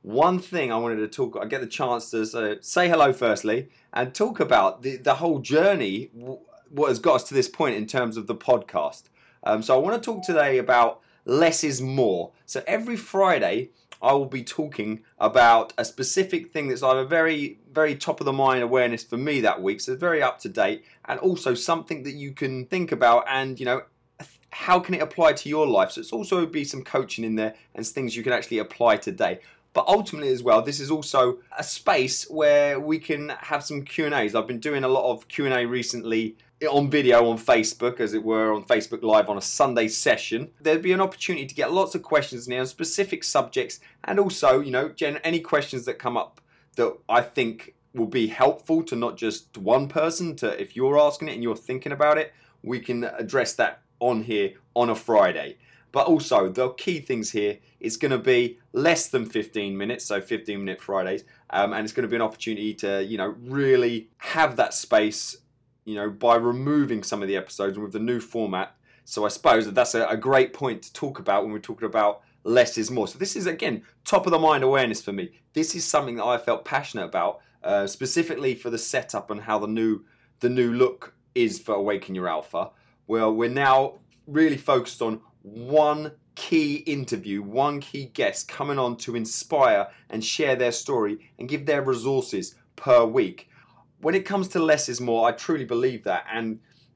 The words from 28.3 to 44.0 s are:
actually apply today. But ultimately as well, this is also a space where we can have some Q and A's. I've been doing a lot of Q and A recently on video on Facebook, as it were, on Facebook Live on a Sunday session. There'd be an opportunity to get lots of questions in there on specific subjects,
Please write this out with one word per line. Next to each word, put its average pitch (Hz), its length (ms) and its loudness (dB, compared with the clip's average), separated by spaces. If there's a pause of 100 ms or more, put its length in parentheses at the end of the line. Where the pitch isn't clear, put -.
actually 113 260 -2
apply 110 400 2
today. 92 420 -4 (320)
But - 140 2
ultimately 165 440 2
as 123 120 0
well, 117 200 6
this 143 180 -6
is 139 100 -6
also 135 480 2 (180)
a 147 60 -6
space - 680 0
where 147 520 4
we 151 180 -2
can 147 300 -6
have 143 340 -6
some 143 220 -8
Q 156 220 -4
and 147 80 -2
A's. 110 200 0
I've 110 140 0
been 123 100 -6
doing 143 240 -2
a 127 60 0
lot 127 220 2
of - 180 -6
Q - 180 -4
and 131 80 0
A 123 100 0
recently 113 720 -4 (320)
on 143 220 2
video 120 400 6
on 113 80 -2
Facebook, 120 600 0
as 107 120 -2
it 110 100 -2
were, 110 300 0
on 104 120 -4
Facebook 110 380 -2
Live 107 280 4
on 101 80 -2
a - 20 -6
Sunday 120 460 0
session. 117 640 -2 (100)
There'd 160 220 2
be 180 100 0
an 185 80 2
opportunity 180 460 -4
to - 80 -16
get 135 180 -2
lots 190 220 0
of 175 80 -4
questions 135 440 -2
in 127 40 -10
there 127 100 -2
on 127 60 -2
specific - 580 -4
subjects, - 560 -2 (240)